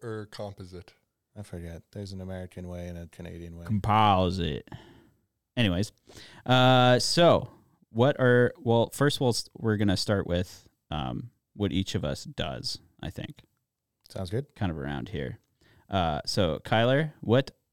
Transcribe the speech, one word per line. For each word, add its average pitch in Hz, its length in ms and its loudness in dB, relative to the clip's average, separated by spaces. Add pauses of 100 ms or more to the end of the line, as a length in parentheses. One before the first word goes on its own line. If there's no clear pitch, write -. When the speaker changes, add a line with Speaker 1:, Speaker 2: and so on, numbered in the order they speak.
Speaker 1:
or 110 300 -10
composite? 95 640 -14 (440)
Speaker 2:
I 104 60 -12
forget. 85 480 -12
There's 101 220 -12
an 95 80 -12
American 92 480 -12
way 87 180 -10
and 87 120 -10
a 85 100 -14
Canadian 85 500 -14
way. 85 80 -14
Speaker 3:
Composite. 95 1000 2 (880)
Anyways, 104 360 0 (540)
uh, 127 520 6
so 147 520 4 (400)
what 123 300 2
are, 123 380 4
well, 117 360 2
first 139 260 2
we'll, 127 100 2
s-, - 180 -4 (100)
we're 110 180 0
gonna 101 200 2
start 98 300 0
with, - 420 -4 (220)
um, 73 400 -8 (240)
what 101 180 -2
each 95 220 -2
of 101 100 -4
us 69 200 -6
does, - 540 -8 (240)
I 78 80 -10
think. - 320 -14 (680)
Speaker 2:
Sounds 90 220 -10
good. 127 240 -4
Speaker 3:
Kind 92 180 -4
of 78 60 -8
around 69 320 -8
here. 69 280 -8 (520)
Uh, 82 340 0
so 85 400 0
Kyler, 131 560 2
what, 123 300 0 (220)